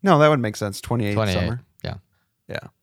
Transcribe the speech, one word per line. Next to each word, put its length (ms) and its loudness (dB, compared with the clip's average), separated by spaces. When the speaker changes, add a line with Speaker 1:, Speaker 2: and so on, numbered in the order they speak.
Speaker 1:
No, 180 4
that 80 8
would 120 4
make 160 -4
sense. 240 -6
Twenty-eight 340 -2
Speaker 2:
Twenty-eight, 200 0
Speaker 1:
summer. 260 -2
Speaker 2:
yeah. 100 -8
Speaker 1:
Yeah. 120 -10